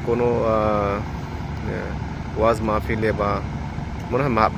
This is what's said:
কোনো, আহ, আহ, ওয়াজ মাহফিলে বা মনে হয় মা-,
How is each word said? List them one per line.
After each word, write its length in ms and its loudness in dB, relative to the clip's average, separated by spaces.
কোনো, 180 2
আহ, 200 2
আহ, 2000 -2
ওয়াজ 200 4
মাহফিলে 520 0
বা 280 0
মনে 120 0
হয় 100 0
মা-, 260 6